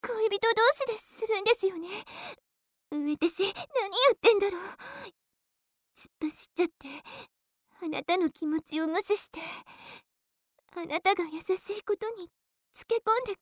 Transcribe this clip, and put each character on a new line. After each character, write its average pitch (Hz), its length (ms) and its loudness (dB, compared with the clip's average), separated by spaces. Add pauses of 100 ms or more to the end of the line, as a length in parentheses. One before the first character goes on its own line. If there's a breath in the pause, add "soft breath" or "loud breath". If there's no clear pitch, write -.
恋 440 260 0
人 392 100 0 (160)
同 440 80 4 (120)
士 539 120 0
で 440 120 -4
す - 280 -6
る 415 140 0
ん 403 40 -8
で 453 100 8
す 381 120 0
よ 381 120 0
ね。 339 100 -10 (1000 loud breath)
私、 294 540 0
何 392 80 -2
や - 60 -10 (560 loud breath)
っ - 60 -4
て 453 140 8
ん 403 40 4
だ 392 120 2
ろ 349 80 -8
う。 - 20 -8 (1400 loud breath)
突 - 100 -8
っ - 40 -20 (100)
走 - 280 -4
っ - 40 -20
ち - 80 0
ゃ - 40 4
っ - 20 -4
て、 - 200 -14 (920 loud breath)
あ 339 60 -4
な 311 140 -4
た 349 140 2
の 349 140 2
気 - 160 -8
持 311 140 -2
ち - 200 -4
を 320 60 0
無 330 160 0
視 415 140 2
し - 140 0
て、 330 100 -14 (1400 loud breath)
あ 349 100 -8
な 320 140 -2
た 381 140 6
が 381 100 -2
優 311 160 -8
し 392 380 -2
い - 40 -12
こ 403 140 0
と 427 200 -6
に 359 140 -14 (440)
つ - 120 -10
け 453 100 2
込 453 40 0
ん 466 240 2
で 415 160 -6